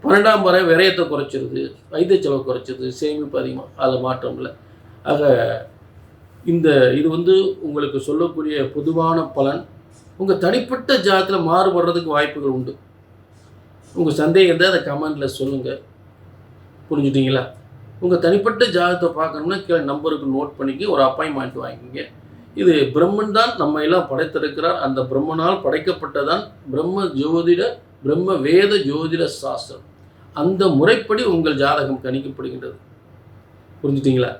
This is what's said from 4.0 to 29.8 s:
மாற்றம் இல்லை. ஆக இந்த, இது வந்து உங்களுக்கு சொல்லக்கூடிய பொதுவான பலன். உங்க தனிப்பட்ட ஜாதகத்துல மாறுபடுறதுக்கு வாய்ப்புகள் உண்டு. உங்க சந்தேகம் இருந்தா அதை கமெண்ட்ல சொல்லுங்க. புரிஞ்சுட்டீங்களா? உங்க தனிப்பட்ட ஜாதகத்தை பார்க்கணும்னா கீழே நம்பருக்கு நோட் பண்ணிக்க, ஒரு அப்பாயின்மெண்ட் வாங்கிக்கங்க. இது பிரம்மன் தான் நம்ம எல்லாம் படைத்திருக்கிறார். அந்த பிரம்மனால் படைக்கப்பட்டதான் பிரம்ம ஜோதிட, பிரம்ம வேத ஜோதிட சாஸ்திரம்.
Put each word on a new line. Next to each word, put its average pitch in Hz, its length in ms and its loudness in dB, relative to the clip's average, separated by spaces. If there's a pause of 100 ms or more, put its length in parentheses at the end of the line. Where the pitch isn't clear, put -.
மாற்றம் 123 320 -6
இல்லை. 135 120 -10 (520)
ஆக 147 180 0 (1300)
இந்த, 165 160 4 (300)
இது 151 100 2
வந்து 170 260 2 (260)
உங்களுக்கு 143 400 -4
சொல்லக்கூடிய 151 560 -2 (180)
பொதுவான 160 440 0 (200)
பலன். 139 240 0 (560)
உங்க 190 160 0
தனிப்பட்ட 247 560 -2 (160)
ஜாதகத்துல 190 320 2 (120)
மாறுபடுறதுக்கு 170 680 0
வாய்ப்புகள் 143 420 -2
உண்டு. 127 140 -8 (1200)
உங்க 165 160 0 (120)
சந்தேகம் 175 280 6
இருந்தா 170 220 4
அதை 170 120 0
கமெண்ட்ல 143 420 -6 (120)
சொல்லுங்க. 135 320 -4 (1160)
புரிஞ்சுட்டீங்களா? 135 540 2 (580)
உங்க 180 240 2
தனிப்பட்ட 202 380 2 (120)
ஜாதகத்தை 175 420 0
பார்க்கணும்னா 160 480 -4
கீழே 165 160 0 (100)
நம்பருக்கு 147 440 -4
நோட் 143 240 -4
பண்ணிக்க, 135 240 -6 (120)
ஒரு 139 80 2
அப்பாயின்மெண்ட் 135 600 -2
வாங்கிக்கங்க. 123 400 -14 (520)
இது 185 180 4 (220)
பிரம்மன் 202 440 2
தான் 233 180 2
நம்ம 151 260 -2
எல்லாம் 170 280 2
படைத்திருக்கிறார். 151 760 -2
அந்த 131 160 -2
பிரம்மனால் 160 600 -2
படைக்கப்பட்டதான் 156 800 -2 (260)
பிரம்ம 175 360 -2 (140)
ஜோதிட, 170 420 2 (400)
பிரம்ம 175 340 0 (120)
வேத 196 240 6 (180)
ஜோதிட 160 360 -2 (140)
சாஸ்திரம். - 440 -10 (520)